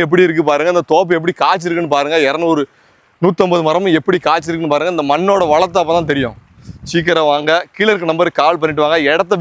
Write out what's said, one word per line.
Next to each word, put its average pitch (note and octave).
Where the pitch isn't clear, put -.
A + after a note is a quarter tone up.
எப்படி F3+
இருக்கு D#3+
பாருங்க, D3+
இந்த E3+
தோப்பு F3
எப்படி E3+
காய்ச்சிருக்குன்னு E3+
பாருங்க. D3
இருநூறு, D#3
நூத்தம்பது F3
மரமும் E3+
எப்படி F3+
காய்ச்சிருக்குன்னு D#3+
பாருங்க. E3
இந்த D3+
மண்ணோட F#3+
வளத்தை F3+
அப்பதான் E3
தெரியும். B2+
சீக்கிரம் D#3+
வாங்க, D3
கீழே G#3+
இருக்க F3
நம்பருக்கு E3
கால் E3
பண்ணிட்டு D#3
வாங்க. D#3+
இடத்த F3+